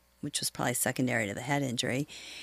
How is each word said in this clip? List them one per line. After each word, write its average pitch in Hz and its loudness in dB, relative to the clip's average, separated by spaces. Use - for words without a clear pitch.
which - -2
was - -2
probably 123 0
secondary 120 2
to 98 -2
the - -6
head 143 2
injury, 127 0